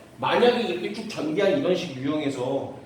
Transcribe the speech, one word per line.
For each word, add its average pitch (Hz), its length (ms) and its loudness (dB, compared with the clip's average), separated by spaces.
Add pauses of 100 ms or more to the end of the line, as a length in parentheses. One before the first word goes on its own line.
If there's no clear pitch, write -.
(180)
만약에 240 460 4
이렇게 190 300 -4
쭉 226 140 -10
전개한 190 520 0
이런 175 160 2
식 - 200 -4
유형에서 135 800 -2 (120)